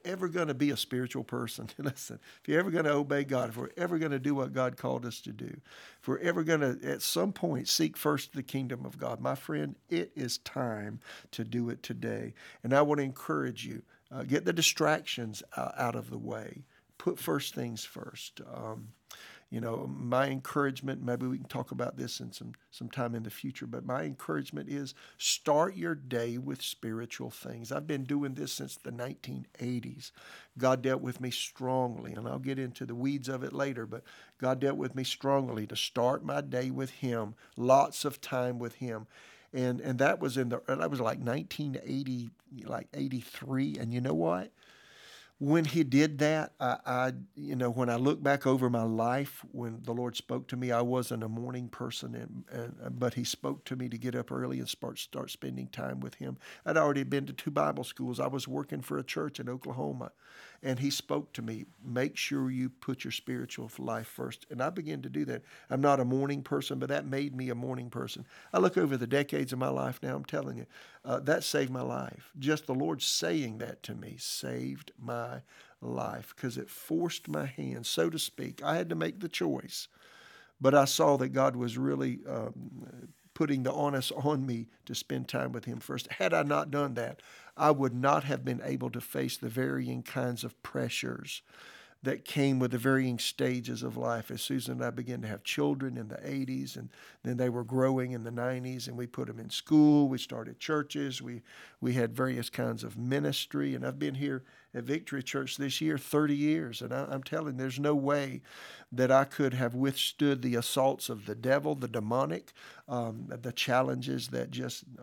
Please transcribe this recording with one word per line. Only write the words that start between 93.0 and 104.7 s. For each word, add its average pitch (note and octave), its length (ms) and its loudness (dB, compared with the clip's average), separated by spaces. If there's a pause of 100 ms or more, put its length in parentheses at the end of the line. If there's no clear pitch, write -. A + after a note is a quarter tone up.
stages B2 640 0
of A#2+ 160 -4
life. A#2 320 -2
As B2 100 -6
Susan B2+ 340 -2
and B2 120 -2
I A#2+ 60 -2
began B2 320 -6
to A2 40 -6
have G#2+ 160 -8
children C3+ 540 0
in A2+ 100 -8
the - 160 -10
eighties, C3+ 540 -4
and A#2+ 140 -10 (320)
then A#2+ 140 -2
they B2+ 120 2
were A#2+ 140 -2
growing C3 480 4
in A#2+ 120 -4
the A#2 60 -8
nineties, B2+ 580 -2
and B2 80 -8
we A#2+ 120 -4
put B2+ 180 -6
them A#2 140 -8
in A2+ 100 -10
school, D3+ 580 8
we C3 120 0
started A#2 400 -8
churches, C#3+ 600 -2
we, B2 220 -8 (400)
we B2 120 4
had A#2 220 2
various B2+ 320 0
kinds A#2 360 -2
of - 120 -8
ministry, C#3 800 0
and B2 100 -4
I've C3 140 -2
been C#3+ 180 -2
here C3+ 280 -2 (280)